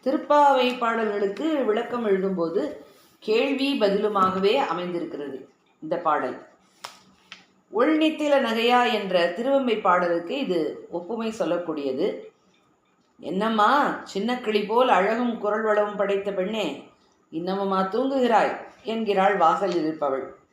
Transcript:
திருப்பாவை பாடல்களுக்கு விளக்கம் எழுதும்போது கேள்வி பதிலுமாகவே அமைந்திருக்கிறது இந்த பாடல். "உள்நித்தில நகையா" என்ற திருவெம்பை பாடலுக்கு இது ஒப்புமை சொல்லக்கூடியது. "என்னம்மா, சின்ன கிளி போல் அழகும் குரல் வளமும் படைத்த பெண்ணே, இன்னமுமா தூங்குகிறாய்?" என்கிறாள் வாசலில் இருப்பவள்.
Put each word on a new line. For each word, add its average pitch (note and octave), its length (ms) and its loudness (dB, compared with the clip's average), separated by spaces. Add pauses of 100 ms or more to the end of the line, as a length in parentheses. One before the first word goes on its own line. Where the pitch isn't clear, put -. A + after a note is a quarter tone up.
திருப்பாவை C#4 600 4 (100)
பாடல்களுக்கு G#3+ 680 -2 (180)
விளக்கம் A#3 420 -2
எழுதும்போது F#3+ 560 0 (600)
கேள்வி C4 460 0 (120)
பதிலுமாகவே G3 760 2 (120)
அமைந்திருக்கிறது D3+ 720 -6 (440)
இந்த D#3+ 140 -4
பாடல். C3+ 400 -2 (1400)
"உள்நித்தில D4+ 680 2
நகையா" A#3 400 2 (120)
என்ற G3 220 -4 (160)
திருவெம்பை B3 500 0
பாடலுக்கு F3 580 0
இது F#3 220 -2 (300)
ஒப்புமை A3 400 -6
சொல்லக்கூடியது. D#3+ 760 -4 (1120)
"என்னம்மா, G#3 500 2 (340)
சின்ன A#3 360 -4
கிளி G#3 220 0
போல் A3+ 260 2
அழகும் A3+ 500 2
குரல் G#3 240 -2
வளமும் G#3 340 0
படைத்த G3 360 -2
பெண்ணே, F#3+ 340 -2 (680)
இன்னமுமா F#3+ 560 -2
தூங்குகிறாய்?" A#3+ 640 2 (300)
என்கிறாள் G3+ 520 2
வாசலில் F3 480 2
இருப்பவள். C#3 420 -2 (260)